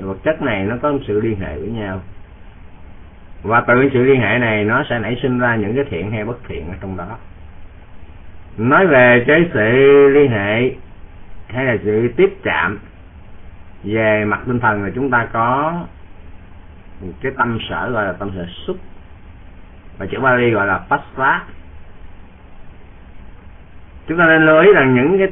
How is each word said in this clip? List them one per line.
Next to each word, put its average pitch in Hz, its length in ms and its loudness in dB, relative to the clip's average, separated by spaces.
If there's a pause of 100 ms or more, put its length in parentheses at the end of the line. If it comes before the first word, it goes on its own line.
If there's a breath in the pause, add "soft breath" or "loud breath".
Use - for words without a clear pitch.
vật 95 220 -6
chất 156 180 0
này 107 220 -2
nó 113 180 -2
có 147 100 0
một 139 140 -2
sự 104 140 -2
liên 110 200 -2
hệ 76 160 -8
với 95 120 -8
nhau. 101 320 -6 (1400)
Và 113 180 2
từ 127 320 4
sự 123 120 2
liên 131 160 6
hệ 110 180 2
này 107 260 0
nó 123 260 0
sẽ 120 80 -2
nảy 110 240 -4
sinh 127 160 0
ra 120 180 0
những 107 200 -2
cái 139 140 0
thiện 95 200 -6
hay 113 140 -6
bất 117 140 -8 (100)
thiện 85 200 -10
ở 92 120 -10
trong 95 160 -10
đó. 92 200 -12 (1400)
Nói 143 280 4
về 123 400 6
cái 165 280 4
sự 135 540 6
liên 139 220 6
hệ 110 400 0 (800)
hay 127 160 -6
là 120 200 0
sự 113 320 0
tiếp 190 260 4
chạm 87 360 -2 (1080)
về 107 400 0
mặt 104 220 -2
tinh 123 140 -2
thần 104 240 0
là 98 100 -4
chúng 131 160 -4
ta 117 220 0
có 131 420 0 (1500)
cái 135 140 -4
tâm 117 220 -2 (100)
sở 87 220 -6
gọi 107 140 -2
là 92 80 -4
tâm 98 220 -10
sở 87 120 -8 (200)
xúc. 185 100 -6 (1200)
Và 95 80 -8
chữ 101 140 -6
Bali 123 300 2
gọi 101 160 0
là 98 120 -2
Passa. 143 640 -2 (2750)
Chúng 160 100 -2
ta 170 80 6
nên 160 200 6
lưu 156 160 8
ý 202 120 10
rằng 131 200 6
những 151 240 4
cái 190 140 2